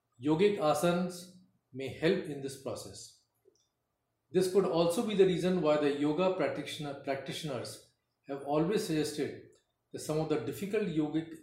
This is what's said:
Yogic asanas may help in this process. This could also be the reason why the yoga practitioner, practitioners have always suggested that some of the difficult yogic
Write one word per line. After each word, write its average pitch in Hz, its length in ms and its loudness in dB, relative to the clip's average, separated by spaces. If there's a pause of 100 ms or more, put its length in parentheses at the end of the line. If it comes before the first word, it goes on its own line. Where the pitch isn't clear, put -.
(240)
Yogic 170 340 4
asanas 175 680 2 (480)
may 131 140 -6
help 156 380 2
in 139 140 -8
this 135 220 -8
process. - 560 -10 (1120)
This 185 220 2
could 196 120 6
also 170 420 2
be 214 80 -2
the 185 120 6
reason 175 340 2
why 151 160 4
the 143 220 2
yoga 151 360 2
practitioner, 147 600 -4
practitioners 135 920 -6 (420)
have 139 160 -8
always 165 420 2
suggested 147 560 -2 (500)
that 123 80 -10
some 156 200 -2
of 151 80 -2
the 151 80 2
difficult 202 480 -2
yogic 156 440 -2 (140)